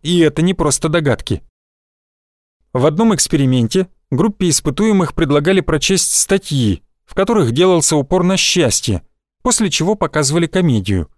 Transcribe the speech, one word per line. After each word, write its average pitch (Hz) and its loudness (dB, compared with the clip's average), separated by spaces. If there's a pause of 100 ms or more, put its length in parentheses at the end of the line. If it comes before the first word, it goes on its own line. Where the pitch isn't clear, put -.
И 170 0
это 156 2
не 185 0
просто 160 -2
догадки. 147 -2 (1300)
В 127 0
одном 190 2
эксперименте 135 0 (240)
группе 185 0
испытуемых 190 0
предлагали 147 2
прочесть - -2
статьи, 135 -2 (200)
в - -16
которых 190 0
делался 165 2
упор 170 0
на 185 2
счастье, 120 0 (400)
после 214 0
чего 185 -2
показывали 156 -2
комедию. 107 0